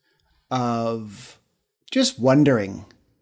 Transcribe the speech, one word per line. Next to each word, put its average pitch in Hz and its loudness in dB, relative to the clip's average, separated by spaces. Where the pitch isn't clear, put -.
of 117 -6
just - 0
wondering 117 2